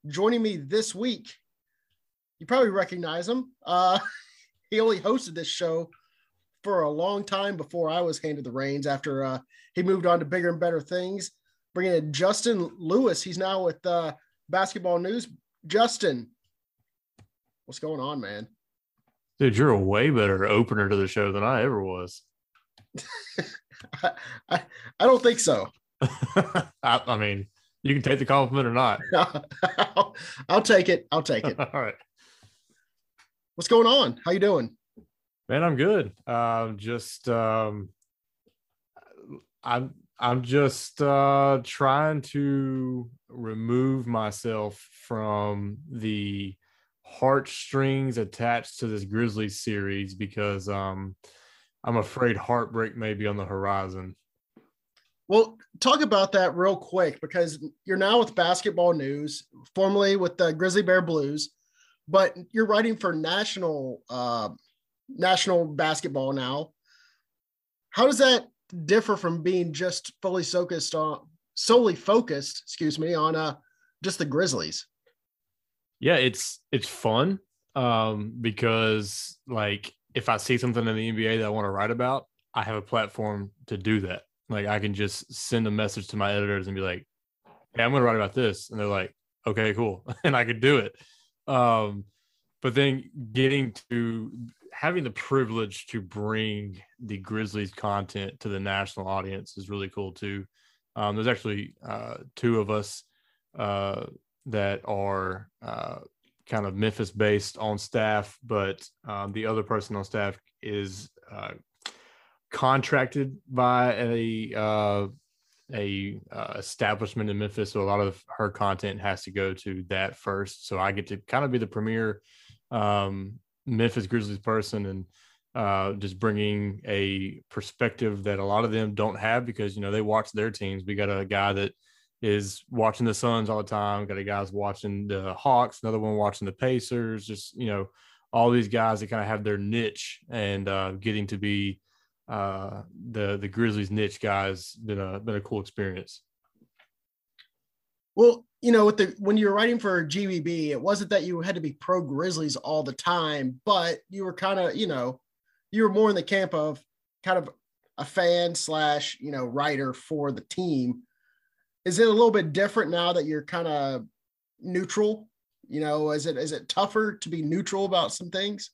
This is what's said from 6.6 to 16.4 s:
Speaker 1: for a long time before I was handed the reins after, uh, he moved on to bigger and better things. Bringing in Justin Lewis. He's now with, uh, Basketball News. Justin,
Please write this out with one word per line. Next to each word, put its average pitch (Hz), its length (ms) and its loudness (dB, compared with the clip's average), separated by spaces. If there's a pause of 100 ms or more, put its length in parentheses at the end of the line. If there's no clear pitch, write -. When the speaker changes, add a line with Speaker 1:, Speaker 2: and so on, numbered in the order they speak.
Speaker 1:
for 185 200 0
a 147 80 0
long 196 320 -2
time 196 340 -4
before 160 320 -4
I 170 120 0
was 165 180 -2
handed 147 240 -6
the 123 80 -10
reins 139 340 -4
after, 139 400 -2
uh, 131 140 -4 (340)
he 196 80 -2
moved 180 240 2
on 175 140 6
to 160 60 -2
bigger 175 260 0
and 165 80 -4
better 170 200 0
things. 180 520 -6 (420)
Bringing 180 200 0
in 151 200 0
Justin 196 640 2
Lewis. 185 460 2
He's 180 160 -8
now 190 260 0
with, 165 220 -2
uh, 170 260 0 (360)
Basketball 180 500 0
News. 214 280 -4 (380)
Justin, 175 640 2 (1400)